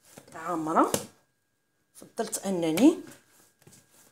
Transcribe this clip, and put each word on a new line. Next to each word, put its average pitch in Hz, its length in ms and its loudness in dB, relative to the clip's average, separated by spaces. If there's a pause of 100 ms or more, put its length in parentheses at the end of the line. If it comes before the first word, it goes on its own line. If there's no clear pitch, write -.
(340)
عامره، 165 580 0 (1000)
فضلت - 440 -10
انني 185 600 4 (1160)